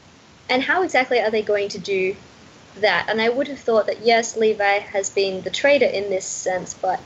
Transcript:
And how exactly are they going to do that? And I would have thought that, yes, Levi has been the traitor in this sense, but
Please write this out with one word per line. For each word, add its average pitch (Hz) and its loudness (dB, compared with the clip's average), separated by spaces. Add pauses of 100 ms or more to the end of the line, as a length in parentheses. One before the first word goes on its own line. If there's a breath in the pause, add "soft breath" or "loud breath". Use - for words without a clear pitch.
(480)
And 254 2
how 311 0
exactly 262 2
are 214 0
they 220 0
going 202 0
to 208 -10
do 190 -2 (640)
that? 190 2
And 220 0
I 226 2
would 262 0
have 277 -10
thought 220 2
that, - -4
yes, 226 2
Levi 202 2
has 202 -4
been 190 -2
the 185 -6
traitor 277 4
in 196 -2
this 190 -2
sense, - -4
but - -2